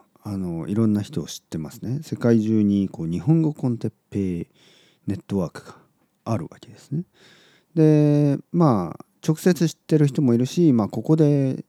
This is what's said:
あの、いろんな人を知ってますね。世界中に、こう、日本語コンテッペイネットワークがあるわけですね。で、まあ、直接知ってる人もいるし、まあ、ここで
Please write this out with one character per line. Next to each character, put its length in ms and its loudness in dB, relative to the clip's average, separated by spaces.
あ 160 -8
の、 300 -6
い 60 -6
ろ 120 2
ん 80 2
な 80 -2
人 180 -8
を 60 -8
知 180 -16
っ 60 -20
て 80 -8
ま 120 -10
す 120 -18
ね。 200 -8
世 140 -10
界 240 2
中 220 0
に、 260 2
こ 160 -10
う、 20 -6
日 140 -4
本 220 2
語 100 -2
コ 160 -6
ン 80 -4
テ 120 -8
ッ 40 -8
ペ 320 -4
イ 60 -10
ネ 100 -4
ッ 100 -16
ト 100 -4
ワ 140 -2
ー 20 -16
ク 140 -18
が 100 -20
あ 140 -4
る 120 -8
わ 80 -20
け 120 -20
で 80 -20
す 140 -16
ね。 120 -6
で、 640 4
ま 480 2
あ、 60 -20
直 140 0
接 320 0
知 60 -4
っ 20 -20
て 220 0
る 80 4
人 160 -2
も 100 4
い 60 4
る 80 0
し、 260 2
ま 120 2
あ、 40 -2
こ 140 -8
こ 140 2
で 520 0